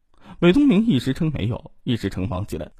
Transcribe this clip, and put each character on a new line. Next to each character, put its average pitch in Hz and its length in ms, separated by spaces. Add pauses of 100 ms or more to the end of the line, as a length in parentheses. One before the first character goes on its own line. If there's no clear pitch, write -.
(400)
韦 175 120
东 285 140
明 220 180
一 196 140
时 131 140
称 156 200
没 - 140
有， - 240 (140)
一 120 120
时 98 140
称 92 180
忘 92 180
记 - 100
了， 76 240